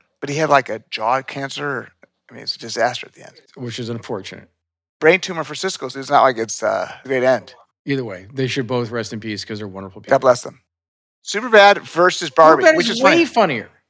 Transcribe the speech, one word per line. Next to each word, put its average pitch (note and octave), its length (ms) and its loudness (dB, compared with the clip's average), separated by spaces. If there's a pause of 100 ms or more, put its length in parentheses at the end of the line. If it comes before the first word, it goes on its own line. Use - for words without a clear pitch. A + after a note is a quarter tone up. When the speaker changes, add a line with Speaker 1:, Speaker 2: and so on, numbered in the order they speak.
(200)
Speaker 1:
But C#3+ 100 -8
he C#3+ 60 -4
had, D#3 120 -2
like, C#3 220 2
a A2 200 -8
jaw A#2 300 -2
cancer. C#3 680 -10 (420)
I A#2+ 40 -20
mean, - 100 -18
it's - 120 -8
a - 20 -20
disaster A#2 480 -4
at - 60 -20
the - 140 -20
end. - 140 -20 (160)
Speaker 2:
Which A#2+ 220 -10
is A#2 120 -10
unfortunate. G2+ 580 -12 (520)
Speaker 1:
Brain E3 180 4
tumor E3 260 -8
for D3 100 -12
Siskel, C#3+ 360 -8
so C3+ 80 -12
it's C3+ 120 -10
not C3 120 6
like B2+ 140 4
it's, A2+ 260 -6
uh, G2+ 300 -4 (100)
a B2+ 60 -16
great C3 140 -2
end. B2+ 320 0 (320)
Speaker 2:
Either C3+ 180 -6
way, F#2+ 300 -14
they C3 120 -4
should B2 200 -6
both A#2+ 240 -4
rest A#2 240 -8
in A2 60 -10
peace G#2+ 240 -10
'cause A2 140 -10
they're G#2 80 -10
wonderful F#2+ 360 -16
people. - 120 -10
Speaker 1:
God C3 60 0
bless B2 220 2
them. - 180 -16 (640)
Superbad G3+ 540 6
versus E3+ 500 0
Barbie, D#3+ 360 8
Speaker 2:
Superbad D#4+ 120 8
Speaker 1:
which A#3 140 0
Speaker 2:
is A3+ 80 -4
Speaker 1:
is B3 40 -2
Speaker 2:
way C#4 100 6
Speaker 1:
funny. E4+ 120 4
Speaker 2:
funnier. D#3 460 0 (200)